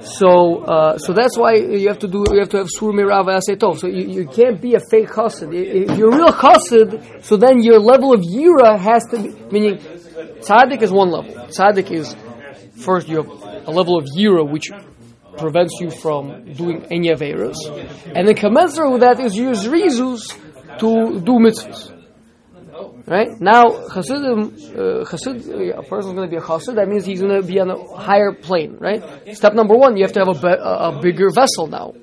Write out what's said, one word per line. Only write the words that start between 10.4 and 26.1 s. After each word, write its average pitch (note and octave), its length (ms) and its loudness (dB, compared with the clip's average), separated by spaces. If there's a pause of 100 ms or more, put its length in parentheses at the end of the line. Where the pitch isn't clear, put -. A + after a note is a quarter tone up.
is F#3+ 100 0
one F#3+ 180 2
level. D#3 220 -8 (140)
Tzaddik F#3+ 440 0
is, D#3 240 -8 (600)
first F3+ 320 -4
you D#3+ 80 -6
have D3+ 120 -6 (380)
a E3 40 -12
level F3 280 -2
of C#3 80 -6 (100)
yira F3+ 320 2
which D3+ 220 -10 (680)
prevents D#3+ 420 -4
you E3+ 100 -8
from D3 640 -10
doing E3+ 380 -10
any E3+ 180 -2
aveiros, D#3 480 -4 (580)
and F#3 140 2
then G#3+ 60 4
commensurate C#4+ 580 0
with B3 80 0
that B3 200 6
is A3 160 -4
your B3+ 160 -4
zrizus B3+ 760 -2 (500)
to A3+ 420 0
do G3 120 0
mitzvahs. - 600 0 (1120)
Right? G#3+ 340 -2
Now, A3+ 480 4
Hasidim, B3+ 540 -4
uh, - 640 -6
Hasid, A3+ 440 -12
uh, F3+ 300 -6
a - 60 -16
person's F#3+ 300 -8